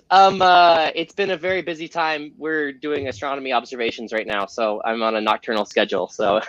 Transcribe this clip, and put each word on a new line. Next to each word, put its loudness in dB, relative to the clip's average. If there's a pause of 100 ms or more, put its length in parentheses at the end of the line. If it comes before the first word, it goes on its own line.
(100)
Um, 6
uh, 6
it's -6
been -2
a -4
very -4
busy -10
time. -4
We're -4
doing -6
astronomy -6
observations -4
right -4
now, -4
so -4
I'm -4
on 0
a -2
nocturnal -2
schedule. -2
So 0